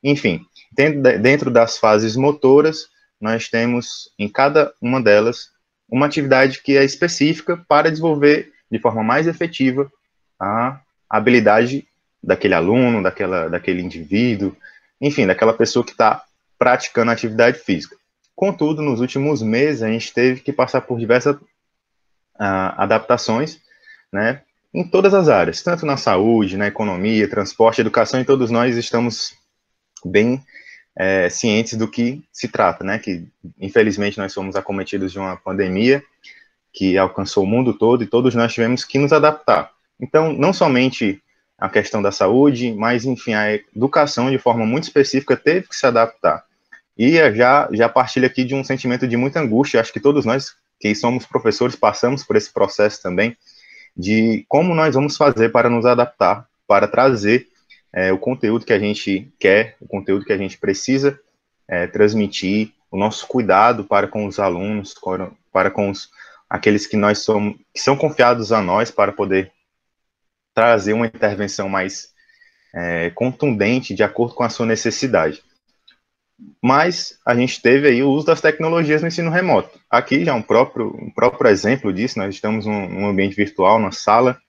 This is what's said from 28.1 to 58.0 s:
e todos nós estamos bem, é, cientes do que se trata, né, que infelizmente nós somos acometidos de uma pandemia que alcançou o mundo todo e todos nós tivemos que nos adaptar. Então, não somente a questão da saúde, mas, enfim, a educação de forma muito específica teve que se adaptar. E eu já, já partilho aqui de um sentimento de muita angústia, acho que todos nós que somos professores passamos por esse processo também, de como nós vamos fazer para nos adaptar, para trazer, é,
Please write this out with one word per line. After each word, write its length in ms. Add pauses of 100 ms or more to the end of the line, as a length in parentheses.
e 40
todos 260
nós 260
estamos 580 (680)
bem, 380 (540)
é, 320
cientes 460
do 120
que 460
se 160
trata, 340
né, 160
que 300 (320)
infelizmente 580
nós 140
somos 240
acometidos 560
de 60
uma 180
pandemia 680 (680)
que 260
alcançou 460
o 20
mundo 260
todo 300
e 40
todos 280
nós 180
tivemos 320
que 140
nos 140
adaptar. 580 (300)
Então, 320
não 200
somente 680 (340)
a 120
questão 320
da 100
saúde, 600
mas, 320
enfim, 300
a 200
educação 760
de 80
forma 260
muito 200
específica 520
teve 320
que 80
se 100
adaptar. 580 (520)
E 200
eu 180
já, 380
já 160
partilho 380
aqui 160
de 120
um 100
sentimento 420
de 100
muita 240
angústia, 400
acho 120
que 80
todos 240
nós 300 (260)
que 140
somos 320
professores 500
passamos 480
por 120
esse 160
processo 500
também, 340 (600)
de 520
como 260
nós 200
vamos 220
fazer 340
para 180
nos 160
adaptar, 600 (200)
para 200
trazer, 640 (440)
é, 200